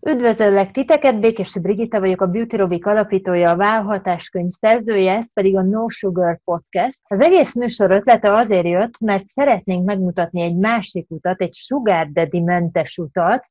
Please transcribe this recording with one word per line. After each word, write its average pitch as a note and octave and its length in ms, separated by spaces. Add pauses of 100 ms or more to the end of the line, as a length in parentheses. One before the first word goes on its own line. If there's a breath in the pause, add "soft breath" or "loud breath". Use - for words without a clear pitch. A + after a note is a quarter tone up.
Üdvözöllek A3 640
titeket, C4+ 500
Békési G#3+ 400
Brigitta G#3 400
vagyok, F#3+ 200
a F#3 60
Beauty A3+ 300
Robic F3 300
alapítója, F#3+ 640
a E3+ 60
Válhatás G3 720
könyv F3+ 240
szerzője, G#3+ 640
ez A#3 160
pedig F#3+ 240
a F#3+ 60
No A3 260
Sugar F3+ 560
Podcast. A3 580
Az G3+ 180
egész E4+ 340
műsor A#3 360
ötlete A3 460
azért G#3 300
jött, F#3+ 340
mert G3 260
szeretnénk G3 580
megmutatni F3+ 560
egy E3+ 160
másik G3 540
utat, F3+ 300
egy F3 140
sugar G3+ 560
daddy E3 300
mentes E3+ 580
utat, F3+ 520